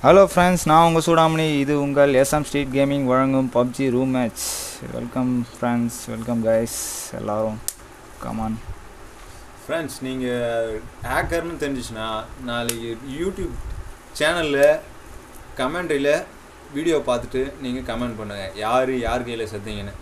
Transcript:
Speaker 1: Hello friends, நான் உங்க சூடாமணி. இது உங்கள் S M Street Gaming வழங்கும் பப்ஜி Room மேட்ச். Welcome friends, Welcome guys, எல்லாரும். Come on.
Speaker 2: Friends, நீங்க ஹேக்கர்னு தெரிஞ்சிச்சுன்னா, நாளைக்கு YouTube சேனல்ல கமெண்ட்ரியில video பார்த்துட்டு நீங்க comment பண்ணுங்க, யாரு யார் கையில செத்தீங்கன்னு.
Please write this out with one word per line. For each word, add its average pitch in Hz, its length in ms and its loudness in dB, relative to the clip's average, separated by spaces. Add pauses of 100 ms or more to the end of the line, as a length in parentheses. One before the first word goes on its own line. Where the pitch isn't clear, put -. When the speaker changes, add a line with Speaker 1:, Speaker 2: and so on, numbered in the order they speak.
Speaker 1:
Hello 185 320 10
friends, 180 300 4
நான் 160 220 8
உங்க 165 140 6
சூடாமணி. 160 580 4
இது 143 220 2
உங்கள் 143 340 4
S 135 180 6
M 147 120 0
Street 139 280 -2
Gaming 139 320 2
வழங்கும் 131 500 2
பப்ஜி 123 360 2
Room 127 180 2
மேட்ச். 127 320 -2 (520)
Welcome 120 540 -2
friends, 120 640 -2
Welcome 113 380 -2
guys, 113 300 2 (420)
எல்லாரும். 107 420 -2 (640)
Come 113 160 -6
on. 110 180 -4 (1080)
Speaker 2:
Friends, 151 320 -4
நீங்க 131 260 -4 (760)
ஹேக்கர்னு 165 560 -2
தெரிஞ்சிச்சுன்னா, 113 680 -4 (200)
நாளைக்கு 117 540 -6 (220)
YouTube 190 300 -6 (680)
சேனல்ல 151 600 4 (760)
கமெண்ட்ரியில 151 680 0 (500)
video 156 320 2
பார்த்துட்டு 127 540 -2
நீங்க 123 320 -6
comment 117 260 -4
பண்ணுங்க, 101 360 -8
யாரு 127 460 0
யார் 117 280 -2
கையில 113 260 -4
செத்தீங்கன்னு. 101 480 -8